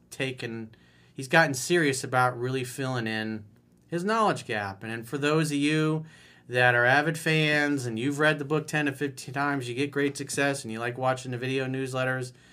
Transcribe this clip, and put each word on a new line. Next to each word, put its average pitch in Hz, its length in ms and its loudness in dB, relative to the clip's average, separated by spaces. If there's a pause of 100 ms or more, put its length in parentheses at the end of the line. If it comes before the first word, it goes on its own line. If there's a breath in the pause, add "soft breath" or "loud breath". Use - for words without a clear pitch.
(100)
taken, 117 600 -6 (440 soft breath)
he's 135 140 -10
gotten 160 240 6
serious 147 500 2
about 127 380 2
really 127 240 -2
filling 127 420 -4
in 110 380 -4 (420)
his 170 160 -6
knowledge 208 440 0
gap. 104 360 -4
And, 113 80 -8
and 113 160 -8
for 147 120 -6
those 151 320 2
of 143 80 0
you 156 480 2 (420 loud breath)
that 123 260 6
are 120 120 6
avid 147 320 4
fans 151 680 2
and 113 140 -4
you've 143 200 -2
read 151 200 4
the 143 80 -6
book 151 200 0
ten 151 200 0
to 139 60 0
fifteen 135 420 -6
times, 139 340 -2
you 120 60 -6
get 139 160 -2
great 143 260 0
success 139 480 -2
and 113 80 -6
you 110 60 -6
like 120 180 -4
watching 131 360 -2
the 123 40 -4
video 131 300 -2
newsletters 131 680 -4 (200 soft breath)